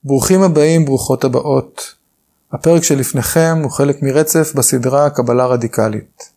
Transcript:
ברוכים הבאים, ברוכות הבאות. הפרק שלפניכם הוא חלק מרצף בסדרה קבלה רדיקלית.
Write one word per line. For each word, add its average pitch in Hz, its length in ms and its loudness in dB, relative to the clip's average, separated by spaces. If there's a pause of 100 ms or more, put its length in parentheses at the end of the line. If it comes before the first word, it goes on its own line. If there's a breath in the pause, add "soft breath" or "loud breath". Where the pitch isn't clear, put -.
ברוכים 139 320 2
הבאים, 160 440 2
ברוכות 135 380 -2
הבאות. 131 720 -2 (560)
הפרק 165 320 2
שלפניכם 151 800 0
הוא 135 80 -4
חלק 139 320 -2
מרצף 156 520 0
בסדרה 135 540 0
קבלה 123 360 0
רדיקלית. 117 920 -4